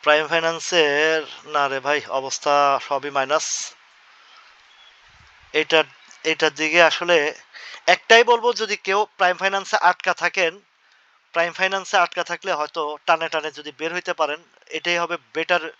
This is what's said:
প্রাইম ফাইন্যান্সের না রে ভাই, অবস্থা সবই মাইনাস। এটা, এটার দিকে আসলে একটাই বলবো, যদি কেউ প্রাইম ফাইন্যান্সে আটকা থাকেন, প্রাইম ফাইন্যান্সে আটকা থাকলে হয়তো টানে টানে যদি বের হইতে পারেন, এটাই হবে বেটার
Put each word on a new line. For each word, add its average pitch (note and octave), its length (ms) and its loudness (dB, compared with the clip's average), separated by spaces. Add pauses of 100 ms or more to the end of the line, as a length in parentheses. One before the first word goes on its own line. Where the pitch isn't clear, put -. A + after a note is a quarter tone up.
প্রাইম D3+ 240 4
ফাইন্যান্সের D#3+ 920 0 (240)
না D3+ 220 -2
রে C3+ 120 -4
ভাই, C#3+ 200 -2 (200)
অবস্থা C#3 680 0
সবই C#3 240 -4
মাইনাস। C#3 360 -2 (2000)
এটা, D#3 260 2 (440)
এটার D#3 300 0
দিকে D#3 300 0
আসলে F3 340 2 (720)
একটাই A3+ 360 6
বলবো, A#3 300 2
যদি G#3 240 -4
কেউ G3 220 -2 (180)
প্রাইম F3+ 200 2
ফাইন্যান্সে G3 400 -2
আটকা F3+ 360 2
থাকেন, E3+ 400 -2 (800)
প্রাইম E3+ 200 -2
ফাইন্যান্সে F#3+ 440 -2
আটকা F3 260 0
থাকলে F3 300 -6
হয়তো D3+ 280 -6 (240)
টানে D#3+ 240 0
টানে D#3 220 -4
যদি D3 200 -14
বের D#3 220 -6
হইতে F3 200 -6
পারেন, D#3 260 -4 (280)
এটাই E3+ 300 -4
হবে E3+ 180 -4 (180)
বেটার E3 300 -2 (160)